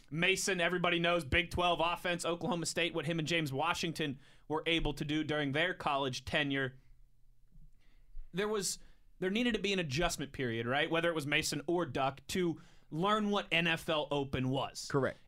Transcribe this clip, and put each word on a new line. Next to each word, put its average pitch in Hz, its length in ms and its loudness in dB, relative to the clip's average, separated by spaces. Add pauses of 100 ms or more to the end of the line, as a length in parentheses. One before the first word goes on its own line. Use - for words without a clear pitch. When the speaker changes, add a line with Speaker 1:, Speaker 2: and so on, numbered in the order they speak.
(100)
Speaker 1:
Mason, 185 500 2
everybody 175 380 2
knows, 170 260 2
Big 170 280 2
twelve 175 280 2
offense, 175 440 -2
Oklahoma 165 420 -2
State, 170 280 0
what 160 120 -2
him 165 140 0
and 147 80 -2
James 160 240 2
Washington 156 680 -2 (300)
were 156 180 -2
able 156 280 2
to 151 100 -6
do 151 180 0
during 147 300 0
their 170 200 2
college 139 520 -2
tenure. 139 500 0 (1600)
There 202 140 0
was, 202 320 -2 (400)
there 185 100 0
needed 233 240 2
to 202 60 -2
be 202 120 0
an 185 60 2
adjustment 160 540 -2
period, 117 340 -2
right? 147 240 0
Whether 165 200 2
it 165 40 0
was 147 140 -2
Mason 151 400 0
or 175 180 2
Duck, 135 340 -2 (100)
to 175 280 0 (340)
learn 208 380 2
what 202 220 0
N 165 160 4
F 165 200 -2
L 151 220 0
Open 139 400 0
was. 123 400 -4
Speaker 2:
Correct. 131 380 2